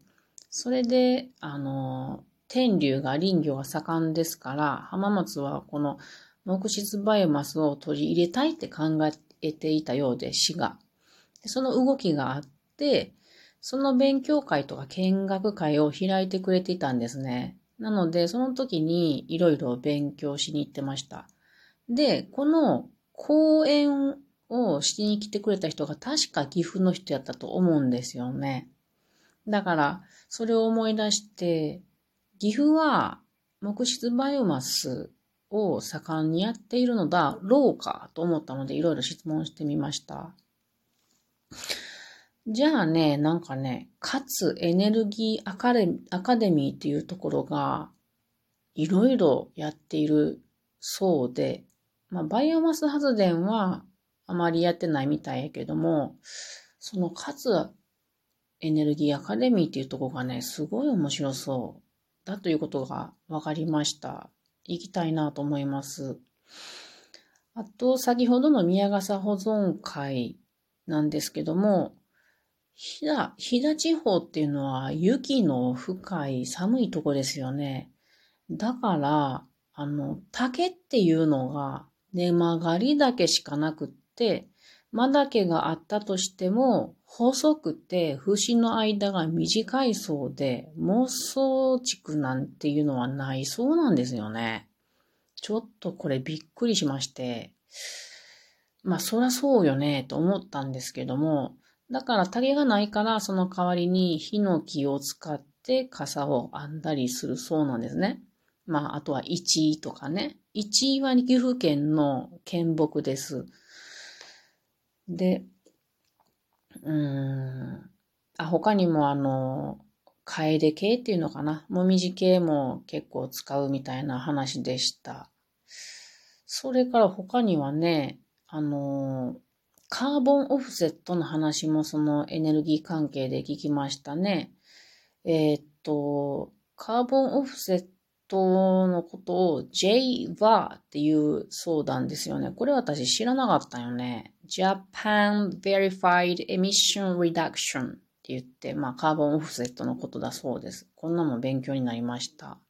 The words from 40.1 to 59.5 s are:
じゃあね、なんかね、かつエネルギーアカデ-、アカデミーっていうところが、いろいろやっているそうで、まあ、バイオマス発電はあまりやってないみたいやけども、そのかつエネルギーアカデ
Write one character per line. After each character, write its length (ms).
じ 160
ゃ 180
あ 40
ね、 300
な 180
ん 60
か 160
ね、 420
か 220
つ 400
エ 120
ネ 160
ル 180
ギ 380
ー 60
ア 40
カ 180
デ-、 160
ア 100
カ 160
デ 160
ミ 220
ー 20
っ 20
て 80
い 80
う 80
と 140
こ 140
ろ 120
が、 480
い 100
ろ 220
い 80
ろ 400
や 140
っ 40
て 220
い 100
る 340
そ 460
う 80
で、 320
ま 120
あ、 40
バ 200
イ 100
オ 60
マ 120
ス 140
発 300
電 260
は 420
あ 80
ま 140
り 140
や 100
っ 40
て 100
な 160
い 60
み 100
た 180
い 100
や 40
け 140
ど 100
も、 400
そ 220
の 100
か 240
つ 160
エ 100
ネ 140
ル 100
ギ 180
ー 40
ア 20
カ 180
デ 140